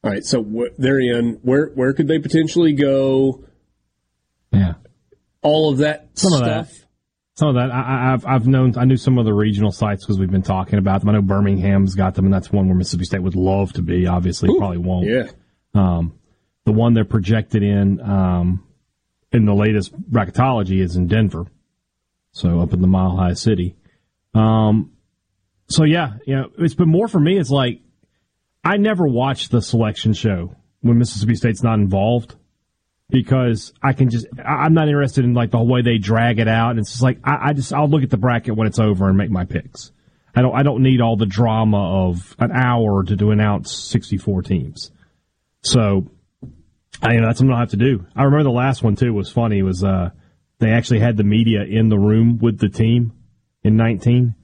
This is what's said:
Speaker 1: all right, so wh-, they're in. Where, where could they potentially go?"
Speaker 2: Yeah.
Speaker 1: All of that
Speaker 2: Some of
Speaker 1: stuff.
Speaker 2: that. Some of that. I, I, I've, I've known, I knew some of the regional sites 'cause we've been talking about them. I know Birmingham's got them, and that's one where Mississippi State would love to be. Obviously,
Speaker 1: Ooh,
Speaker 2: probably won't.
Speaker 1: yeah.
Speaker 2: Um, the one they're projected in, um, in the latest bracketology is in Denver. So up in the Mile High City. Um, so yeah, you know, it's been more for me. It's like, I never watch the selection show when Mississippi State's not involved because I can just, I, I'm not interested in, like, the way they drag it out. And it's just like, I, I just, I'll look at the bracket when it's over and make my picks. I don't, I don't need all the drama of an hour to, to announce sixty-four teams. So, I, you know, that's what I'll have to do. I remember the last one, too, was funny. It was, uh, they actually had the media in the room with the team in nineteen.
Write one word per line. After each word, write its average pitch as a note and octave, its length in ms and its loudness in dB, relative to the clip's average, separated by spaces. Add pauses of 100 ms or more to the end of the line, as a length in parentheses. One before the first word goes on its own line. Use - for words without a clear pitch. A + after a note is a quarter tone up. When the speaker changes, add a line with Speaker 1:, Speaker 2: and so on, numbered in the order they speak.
Speaker 1:
all A2 80 -4
right, G2+ 140 -6
so A#2+ 180 -2
wh-, A2+ 340 -6
they're C3+ 220 0
in. A#2+ 440 -2
Where, C#3 260 0
where C3+ 240 -2
could C#3+ 160 0
they D#3+ 100 2
potentially D#3+ 540 0
go?" C3+ 720 0 (1040)
Speaker 2:
Yeah. F#2 240 2 (640)
Speaker 1:
All D#3 300 2
of C3 80 0
that D3+ 360 -2
Speaker 2:
Some F#3 180 0
of D3 60 4
Speaker 1:
stuff. A2+ 300 -2
Speaker 2:
that. - 180 -20 (500)
Some D3+ 140 0
of B2+ 40 0
that. B2 160 0
I, B2 100 -4
I, B2+ 340 -2
I've, A#2+ 120 -4
I've B2 220 0
known, B2+ 280 2
I B2 100 2
knew C3 100 4
some B2+ 220 0
of A#2 60 0
the G#2+ 100 2
regional G#2 360 0
sites G#2 340 -4
'cause G2 140 -2
we've F#2+ 100 0
been F#2+ 140 0
talking F#3+ 380 -2
about G3 220 0
them. G#2 80 0
I - 20 2
know G#2 100 2
Birmingham's G2 720 0
got F#2 220 0
them, F#2+ 80 0
and G2 100 4
that's F#2 160 -4
one G2 160 0
where F#2 100 2
Mississippi F2+ 280 -2
State F#2 180 -6
would F2+ 140 -4
love F#2+ 380 0
to F2+ 80 -4
be. F2+ 260 -2
Obviously, F2 420 -2
Speaker 1:
Ooh, F#4 80 2
Speaker 2:
probably F#2 200 -4
won't. F2+ 280 -2
Speaker 1:
yeah. B2+ 220 -2 (460)
Speaker 2:
Um, F2 400 0 (500)
the G#2+ 80 2
one A2+ 220 2
they're A2+ 100 2
projected A2 580 -2
in, G3+ 380 0
um, F3+ 680 -2 (680)
in A#2 120 4
the G#2 100 2
latest G#2 380 0 (180)
bracketology G#2 720 0
is F2+ 140 -4
in F2+ 100 0
Denver. F#2 400 -2 (840)
So E2+ 280 -2
up E2+ 120 -2
in F2+ 80 0
the F#2 60 2
Mile F#2 300 2
High F2+ 180 0
City. F2+ 420 -2 (580)
Um, A2 580 2 (760)
so D#3+ 160 2
yeah, D3+ 300 0 (120)
you C3+ 100 -2
know, C3+ 220 -6
it's E3 160 -2
been E3+ 160 2
more G3 180 2
for F#3+ 120 0
me. F3 180 2
It's C3 120 -2
like, C3 300 -2 (840)
I G3 140 0
never G3+ 280 0
watch B2+ 420 -2
the A#2+ 140 0
selection A2+ 500 -2
show F2+ 420 -4 (260)
when A#2 180 2
Mississippi A2+ 380 -2
State's A2 260 -2
not A2+ 160 0
involved G#2 560 -2 (760)
because B2+ 640 0 (100)
I C3+ 100 0
can C3 180 2
just, A#2 160 -4 (120)
I, C#3+ 260 -4
I'm D#3+ 100 4
not D#3+ 140 2
interested C#3 360 0
in, A#2+ 100 2
like, A#2 180 0
the A2+ 100 2
way B2 200 2
they A#2 160 2
drag A2+ 420 0
it A2 80 0
out. A2+ 220 0
And A#2 100 -4
it's G#2 100 -6
just A#2+ 120 -6
like, C3 200 0
I, C#3+ 280 -2
I - 20 -2
just, C#3 200 -6
I'll D3 160 0
look D3 140 2
at B2+ 80 -4
the B2 60 0
bracket A#2 400 -2
when A2 100 0
it's G#2 140 -2
over G2 280 2
and F#2+ 80 4
make G2 140 0
my F2+ 140 -2
picks. - 480 -12 (420)
I B2+ 80 2
don't, B2+ 120 0
I C3+ 100 0
don't C3+ 180 0
need C3 180 4
all A#2 160 0
the G#2+ 100 0
drama G2+ 840 0
of F2 300 -6
an A#2 140 -2
hour A2+ 520 0
to, G#2 120 -2
to G#2 140 2
announce G#2 420 0
sixty-four - 720 -4
teams. - 480 -6 (720)
So, G2+ 480 0 (880)
I, A#2 140 0
you A#2 60 4
know, A2+ 80 2
that's A#2+ 120 -2
what C3 120 4
I'll A#2+ 80 0
have A#2+ 100 -4
to G2+ 60 -4
do. A2 280 0 (100)
I C#3+ 100 0
remember D3 200 4
the C3+ 60 2
last B2 320 -2
one, G#2+ 140 2
too, A#2+ 180 0
was G2 160 -4
funny. A2 300 0
It - 20 0
was, F#2 200 -2
uh, F#2 280 0 (480)
they A2 140 2
actually A#2 280 0
had A#2 160 2
the G#2+ 80 0
media G#2+ 380 2
in A2 260 0
the G#2 100 2
room A2 400 2
with A2+ 200 0
the G#2+ 100 0
team A2+ 440 0 (500)
in A2 140 2
nineteen. A#2 680 2